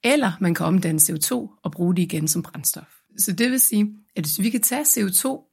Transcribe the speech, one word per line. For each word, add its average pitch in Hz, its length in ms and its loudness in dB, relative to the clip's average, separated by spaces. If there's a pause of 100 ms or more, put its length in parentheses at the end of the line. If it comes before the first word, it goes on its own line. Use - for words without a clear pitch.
Eller 247 360 2
man 175 140 2
kan 160 120 -2
omdanne 165 340 2
C - 100 4
O 170 60 -2
to 175 340 -4 (140)
og 151 80 -4
bruge 175 240 0
det 180 60 2
igen 156 260 -2
som 170 140 -2
brændstof. - 460 -8 (300)
Så 196 140 0
det 233 180 0
vil 262 100 0
sige, 208 260 4 (300)
at 175 80 -4
hvis 151 180 -4
vi 220 80 2
kan 226 100 -2
tage 277 240 -2
C - 200 2
O 190 40 -2 (140)
to 269 300 -4